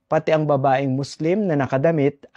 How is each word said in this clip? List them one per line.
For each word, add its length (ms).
pati 240
ang 160
babaeng 480
Muslim 560
na 80
nakadamit 800